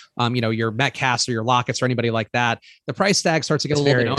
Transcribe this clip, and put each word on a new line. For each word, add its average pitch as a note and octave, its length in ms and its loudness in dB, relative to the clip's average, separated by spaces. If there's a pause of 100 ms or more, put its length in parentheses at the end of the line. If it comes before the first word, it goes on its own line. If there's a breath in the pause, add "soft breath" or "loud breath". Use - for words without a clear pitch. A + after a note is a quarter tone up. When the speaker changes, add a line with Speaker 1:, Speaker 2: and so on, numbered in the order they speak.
(160 loud breath)
Speaker 1:
um, A#2+ 180 0
you B2 60 0
know, A2+ 80 0
your A2+ 220 0
Metcalfs B2+ 580 -2
or B2+ 40 -2
your A2 120 -2
Lockett's B2 380 0
or - 20 -2
anybody A#2 260 0
like A2 220 -4
that, A#2+ 300 0 (240 loud breath)
the C#3 80 -8
price F#3+ 260 2
tag D#3+ 240 0
starts D3+ 180 0
to C#3 60 -6
get D3 40 0
Speaker 2:
It's D3 80 0
Speaker 1:
a - 20 0
little C#3+ 100 4
Speaker 2:
very B2 160 2
Speaker 1:
bit C3+ 100 -2